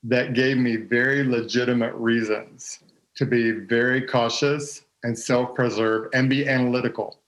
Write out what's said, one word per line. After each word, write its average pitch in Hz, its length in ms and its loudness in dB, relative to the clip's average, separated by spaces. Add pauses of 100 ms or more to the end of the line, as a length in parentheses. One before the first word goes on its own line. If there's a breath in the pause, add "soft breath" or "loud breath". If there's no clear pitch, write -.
that 123 320 0
gave 131 240 2
me 120 180 2
very 123 480 0
legitimate 120 680 0
reasons 113 840 -2 (340)
to 143 100 -2
be 117 280 2
very 117 500 0
cautious 143 800 -2 (200)
and 117 160 -4
self-preserve 113 960 0
and 131 160 2
be 139 180 0
analytical 123 800 -2